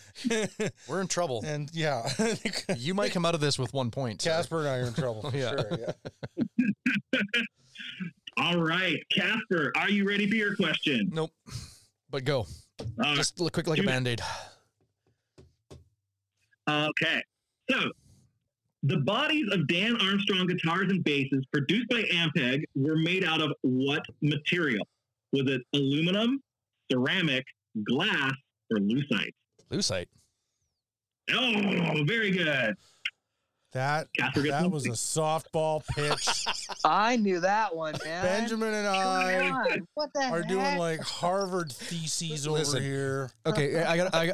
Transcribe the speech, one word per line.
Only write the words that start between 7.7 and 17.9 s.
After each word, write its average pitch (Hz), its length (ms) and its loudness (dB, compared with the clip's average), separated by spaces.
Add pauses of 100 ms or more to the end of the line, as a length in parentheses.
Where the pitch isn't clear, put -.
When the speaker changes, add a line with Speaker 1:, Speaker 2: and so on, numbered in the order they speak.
Speaker 3:
All 170 240 0
right, 165 360 0 (180)
Casper, 185 640 0
are 180 120 2
you 202 160 2
ready 202 240 2
for 226 60 2
your 208 220 0
question? 147 560 0
Speaker 2:
Nope. 160 180 -2 (760)
But 135 160 -4
go. 143 140 0
Speaker 3:
All - 460 -10 (140)
right. 143 160 2
Speaker 2:
Just - 240 -2
look 170 140 -2
quick 170 140 -2
like 156 120 2
a - 40 2
Speaker 3:
Shoot. 202 40 0
Speaker 2:
Band-Aid. 123 340 0 (2500)
Speaker 3:
Okay. 151 520 0 (480)
So, 262 80 2 (1040)